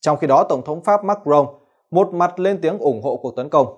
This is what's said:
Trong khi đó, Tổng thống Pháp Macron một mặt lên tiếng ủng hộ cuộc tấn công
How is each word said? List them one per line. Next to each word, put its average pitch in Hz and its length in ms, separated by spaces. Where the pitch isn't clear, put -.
Trong 151 160
khi 160 100
đó, 135 160
Tổng 147 220
thống 160 180
Pháp 208 200
Macron 147 440
một 180 220
mặt 175 260
lên 190 220
tiếng 165 160
ủng 127 260
hộ 131 120
cuộc 123 200
tấn 131 140
công 143 180